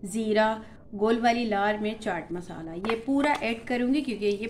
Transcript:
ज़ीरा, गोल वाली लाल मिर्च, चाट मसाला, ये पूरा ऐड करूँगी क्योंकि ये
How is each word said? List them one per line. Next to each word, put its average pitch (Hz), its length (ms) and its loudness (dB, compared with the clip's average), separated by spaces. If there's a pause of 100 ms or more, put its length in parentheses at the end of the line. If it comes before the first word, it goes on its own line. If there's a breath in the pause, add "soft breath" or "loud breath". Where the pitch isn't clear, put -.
ज़ीरा, 214 440 2 (460 loud breath)
गोल 220 240 4
वाली 240 260 4
लाल 208 320 2
मिर्च, 214 260 -4
चाट 170 280 -4
मसाला, 165 420 -8
ये 208 220 -2 (120)
पूरा 285 260 4
ऐड 226 300 -4
करूँगी 247 380 0
क्योंकि 214 240 -4
ये 202 240 0